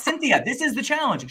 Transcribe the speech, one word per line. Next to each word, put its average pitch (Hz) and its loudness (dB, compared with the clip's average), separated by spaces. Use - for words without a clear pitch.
Cynthia, 285 2
this 254 -4
is 302 0
the 220 -4
challenge. 233 0